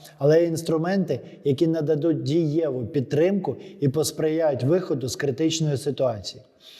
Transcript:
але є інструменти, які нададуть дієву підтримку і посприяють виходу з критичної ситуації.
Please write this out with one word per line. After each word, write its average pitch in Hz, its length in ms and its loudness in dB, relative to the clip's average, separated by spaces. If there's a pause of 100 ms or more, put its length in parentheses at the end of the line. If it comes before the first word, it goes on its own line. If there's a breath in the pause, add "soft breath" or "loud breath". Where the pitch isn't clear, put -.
(180 loud breath)
але 151 220 6
є 170 60 6
інструменти, 165 760 0 (240 loud breath)
які 143 220 2
нададуть 156 560 0
дієву 147 640 0
підтримку 147 680 0 (240 loud breath)
і 143 80 2
посприяють 156 760 0
виходу 151 440 0
з - 80 -6
критичної 151 600 0
ситуації. 123 680 -4 (380 loud breath)